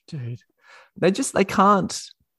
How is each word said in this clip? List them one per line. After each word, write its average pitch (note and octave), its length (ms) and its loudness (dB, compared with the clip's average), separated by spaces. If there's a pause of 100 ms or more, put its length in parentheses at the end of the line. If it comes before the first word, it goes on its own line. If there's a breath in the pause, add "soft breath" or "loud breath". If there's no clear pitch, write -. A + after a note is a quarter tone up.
dude, A#2+ 320 -10 (560 soft breath)
they E3+ 140 2
just, C4 240 -4
they G3 100 2
can't, G3 560 2 (380)